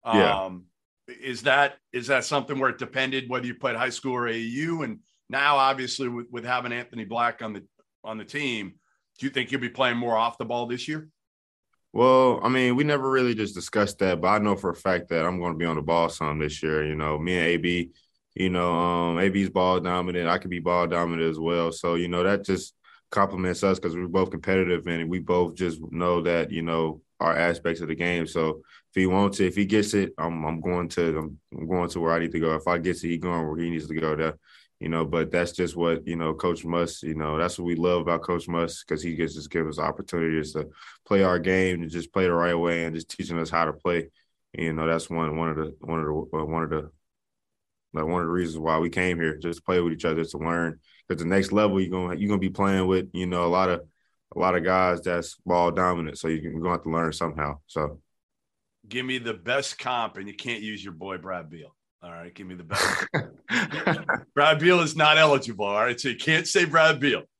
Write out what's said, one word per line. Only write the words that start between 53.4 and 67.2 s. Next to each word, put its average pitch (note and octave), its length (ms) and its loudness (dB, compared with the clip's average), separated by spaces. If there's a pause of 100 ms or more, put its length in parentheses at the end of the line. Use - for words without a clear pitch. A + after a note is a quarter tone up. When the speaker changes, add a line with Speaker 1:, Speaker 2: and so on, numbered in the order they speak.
Speaker 1:
a - 20 2
lot F#2 220 4
of, E2+ 120 0 (540)
a - 40 -6
lot F2+ 160 2
of E2 80 0
guys F2+ 380 2
that's F2 340 -4 (100)
ball F2 240 4
dominant. F2 480 0
So D#2+ 120 -4
you're D#2+ 240 -2
gonna E2+ 180 -2
have E2+ 120 -2
to E2 60 -6
learn E2 240 0
somehow. D2 540 -4
So. D2 340 -6 (840)
Speaker 2:
Give B2+ 180 -6
me B2+ 120 -4
the A#2 160 -6
best A#2+ 440 -4
comp, A#2 380 -4
and G2+ 120 -10
you G2+ 60 -14
can't A#2 280 -8
use G#2+ 220 -8
your F#2+ 100 -12
boy F#2 240 -10
Brad E2+ 320 -10
Beal. D#2 260 -18 (260)
All F2 100 -16
right, E2+ 220 -16
give G2 140 -16
me F#2 80 -12
the F2+ 80 -16
best. F#2+ 500 -2
Speaker 1:
<laughs> - 1200 -4
Speaker 2:
Brad D3+ 260 6
Beal F3 200 6
is D3 160 0
not D#3 220 6
eligible, C3+ 480 4
all G2+ 100 0
right? A#2+ 240 2
So C#3 100 -4
you A2+ 60 -4
can't D#3+ 320 2
say F3+ 180 4
Brad D#3+ 340 6
Beal. B2 240 2 (160)